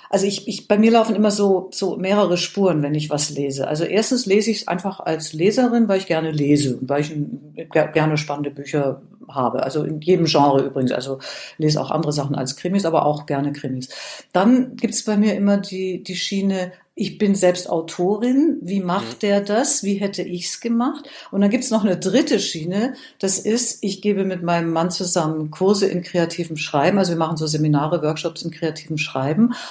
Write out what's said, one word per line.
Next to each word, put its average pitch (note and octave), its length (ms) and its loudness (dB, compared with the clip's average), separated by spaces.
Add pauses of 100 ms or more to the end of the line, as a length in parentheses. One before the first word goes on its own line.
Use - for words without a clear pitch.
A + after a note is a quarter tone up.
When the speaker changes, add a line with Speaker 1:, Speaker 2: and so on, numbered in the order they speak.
Speaker 1:
also F#3+ 160 2
ich, G3+ 220 -4
ich, - 200 -8
bei G#3 120 4
mir A3+ 120 8
laufen A3+ 240 4
immer G#3+ 140 4
so, G3 420 2
so - 260 -4
mehrere F#3 400 2
Spuren, F3 440 0
wenn C#3+ 140 0
ich D3+ 160 -4
was D3 180 0
lese. C#3 380 -4
Also D3+ 160 -2
erstens A3 420 0
lese G#3 240 2
ich A3 120 -2
es - 60 -14
einfach G3 340 -4
als D#3+ 320 -4
Leserin, A3+ 540 2
weil G3 120 2
ich - 80 -8
gerne D#3+ 240 0
lese C#3+ 460 2
und B2+ 120 -6
weil C#3 120 0
ich D3+ 100 -4
ein, - 420 -8 (180)
ger-, D3+ 180 2
gerne D#3 280 2
spannende D3 320 -6
Bücher C#3 540 -4 (260)
habe. B2 320 0
Also D3+ 220 -2
in D#3 180 -6
jedem E3 240 4
Genre C#3+ 380 4
übrigens. C3 280 -2
Also C3 280 -6 (400)
lese D3+ 200 2
auch - 120 -4
andere D#3 220 0
Sachen C#3+ 200 -2
als C3 220 -4
Krimis, F#3+ 300 -2
aber D#3+ 200 2
auch D3+ 220 -2
gerne C#3+ 260 -2
Krimis. C3 360 -8 (440)
Dann B3 440 4
gibt's - 280 -2
bei G#3 100 0
mir G#3 200 2
immer G3+ 220 2
die, F#3 460 -6
die F#3 120 -10
Schiene, F#3+ 560 -2 (220)
ich - 240 -6
bin G3+ 180 2
selbst F3+ 340 2
Autorin, G#3 920 0
wie F#3+ 200 -2
macht F#3+ 340 -2
Speaker 2:
Mhm. - 60 -18
Speaker 1:
der G3+ 200 2
das, G#3 420 0
wie G3 120 0
hätte G3 280 -4
ich's - 360 -6
gemacht? A#3 500 -2 (220)
Und G3+ 80 -2
dann G3+ 100 4
gibt's A#3+ 220 0
noch G#3+ 140 2
eine F#3 120 2
dritte A3+ 400 2
Schiene, F#3 560 -2 (240)
das F#3+ 220 0
ist, A3+ 420 0
ich G3 200 -4
gebe G3 240 0
mit F3+ 180 -4
meinem E3+ 280 0
Mann E3+ 200 0
zusammen D#3+ 600 -2
Kurse G3 360 2
in F3 160 -2
kreativem E3 540 -2
Schreiben, D#3 420 2
also F3+ 140 2
wir E3 40 -2
machen D#3+ 200 0
so D#3 100 -2
Seminare, D3+ 560 0
Workshops D#3+ 400 -4
in E3 80 -6
kreativem D#3 460 -6
Schreiben D3+ 560 0 (180)